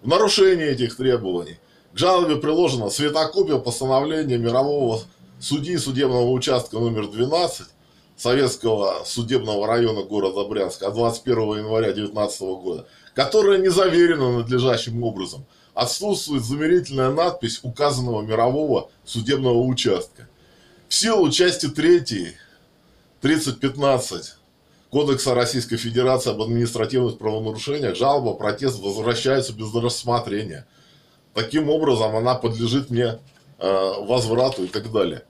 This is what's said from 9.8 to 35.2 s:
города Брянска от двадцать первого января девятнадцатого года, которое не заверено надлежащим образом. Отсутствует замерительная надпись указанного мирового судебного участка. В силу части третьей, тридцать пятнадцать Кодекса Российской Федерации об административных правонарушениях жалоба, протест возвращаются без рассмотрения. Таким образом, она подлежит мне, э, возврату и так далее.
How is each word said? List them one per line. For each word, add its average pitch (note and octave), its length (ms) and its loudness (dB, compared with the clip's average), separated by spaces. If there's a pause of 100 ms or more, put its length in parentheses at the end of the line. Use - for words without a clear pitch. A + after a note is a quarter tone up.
города G2 420 -2
Брянска G2 440 -4
от G2+ 80 -4
двадцать A#2 280 0
первого A2 320 0
января G#2+ 380 0
девятнадцатого G2+ 680 -4
года, F2 280 -8 (260)
которое G3 460 4
не F#3+ 100 4
заверено E3 680 4
надлежащим A#2 640 0
образом. G2 420 -6 (300)
Отсутствует C#3+ 680 -2
замерительная C#3 680 0
надпись E3 500 -2
указанного B2 640 -2
мирового A#2 680 0 (160)
судебного B2 540 0
участка. B2 680 -2 (600)
В - 80 -4
силу G#3 340 4
части F3+ 400 2
третьей, D3+ 640 2 (880)
тридцать C#3+ 380 0
пятнадцать C3 760 -2 (560)
Кодекса C3+ 460 2
Российской A#2+ 420 0
Федерации B2 540 0
об G#2+ 100 -4
административных A#2 800 0
правонарушениях A2 760 -4
жалоба, B2+ 380 2
протест G#2+ 460 -2
возвращаются A2+ 720 0
без G#2+ 220 -8
рассмотрения. A2+ 920 -2 (680)
Таким D3 340 -2
образом, B2 460 2
она A#2+ 180 0
подлежит A#2 560 -2
мне, A#2 300 -2 (400)
э, F#2+ 400 0
возврату A#2 640 0
и F2+ 40 -4
так A2 240 -8
далее. F2 380 0